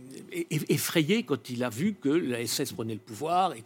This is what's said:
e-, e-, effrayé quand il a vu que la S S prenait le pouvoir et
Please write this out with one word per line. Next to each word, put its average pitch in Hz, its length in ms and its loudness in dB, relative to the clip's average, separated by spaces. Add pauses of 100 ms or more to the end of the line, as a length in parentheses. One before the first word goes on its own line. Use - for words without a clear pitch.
(340)
e-, 170 60 -2
e-, 156 280 -2
effrayé 170 540 4
quand - 260 -2
il 123 140 -4
a 123 60 0
vu 156 260 0
que - 140 -2
la 139 320 2
S 117 180 -2
S 135 140 -2
prenait 113 220 -4
le 104 40 -6
pouvoir 160 560 0
et 117 120 -12